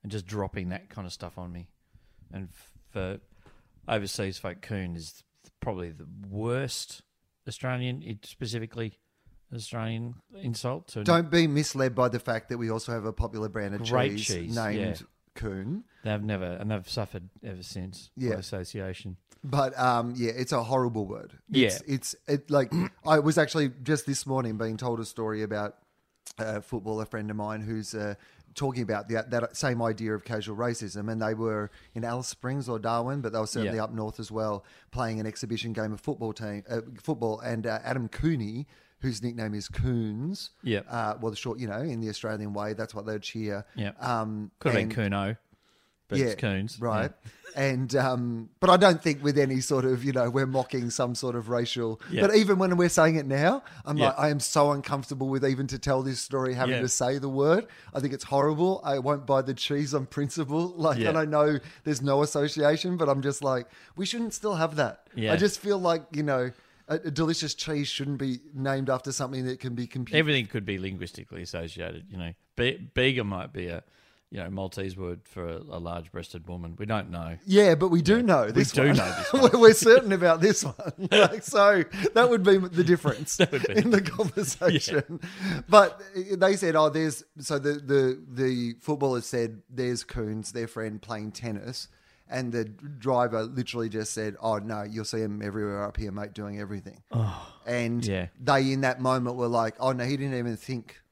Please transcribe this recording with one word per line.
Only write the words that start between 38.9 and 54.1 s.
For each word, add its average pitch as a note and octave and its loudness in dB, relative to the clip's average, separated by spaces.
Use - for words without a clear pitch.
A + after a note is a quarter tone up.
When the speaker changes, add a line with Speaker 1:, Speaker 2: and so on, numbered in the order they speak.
Speaker 2:
whose A#2 -4
nickname A#2 -4
is G#2 -8
Coons, A#2+ -4
Speaker 1:
Yep. G2+ -2
Speaker 2:
uh, A2 -4
well, A2+ -2
the G#2 -8
short, A#2 -6
you B2 -6
know, G#2 -6
in C3 -6
the A2 -4
Australian G#2+ -6
way, G#2 -4
that's A2 -8
what G#2+ -8
they'd G#2+ -6
cheer. G#2+ -6
Speaker 1:
Yep. G2+ -6
Speaker 2:
Um, A2 -4
Speaker 1:
Could C3 0
have A2 2
been A2 -2
Speaker 2:
and G2+ 0
Speaker 1:
Coono, G2+ 0
but G2+ -2
Speaker 2:
Yeah, C3+ 2
Speaker 1:
it's A2 -2
Coons. G#2 -2
Speaker 2:
right. A#2 0
Speaker 1:
Yeah. A2+ -18
Speaker 2:
And, C3 0
um, B2 0
but F3+ 6
I F3+ 10
don't F3+ 8
think C#3+ 0
with C#3+ 4
any C3+ 4
sort C3 2
of, B2+ 2
you C#3 0
know, B2 2
we're C3+ 2
mocking C3 -2
some B2 0
sort B2 -4
of A2+ -6
racial, A#2+ -2
Speaker 1:
Yeah. - 2
Speaker 2:
but G#3 6
even G3+ 6
when F#3 4
we're F3 6
saying D#3+ 6
it D3 0
now, D3+ 2
I'm D3 -2
Speaker 1:
Yeah. C3+ 4
Speaker 2:
like, C3+ 0